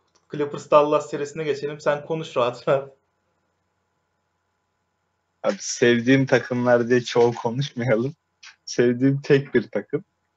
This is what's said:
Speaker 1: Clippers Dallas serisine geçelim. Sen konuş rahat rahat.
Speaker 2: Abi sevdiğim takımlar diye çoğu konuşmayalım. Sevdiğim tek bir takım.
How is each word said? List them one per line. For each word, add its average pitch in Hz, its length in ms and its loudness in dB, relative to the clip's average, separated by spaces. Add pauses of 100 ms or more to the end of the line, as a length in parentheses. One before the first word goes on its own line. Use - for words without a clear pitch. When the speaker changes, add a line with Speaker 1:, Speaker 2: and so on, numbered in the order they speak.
(320)
Speaker 1:
Clippers 147 400 -6
Dallas 147 380 4
serisine 151 340 -8
geçelim. 147 360 -6
Sen 147 260 -2
konuş 160 320 -6
rahat 123 300 -2
rahat. 135 260 0 (2500)
Speaker 2:
Abi 107 160 -2
sevdiğim 123 680 2
takımlar 123 640 0
diye 123 120 4
çoğu 120 320 2
konuşmayalım. 120 800 -4 (500)
Sevdiğim 123 560 0
tek 139 320 2
bir 117 180 0
takım. - 320 -6 (340)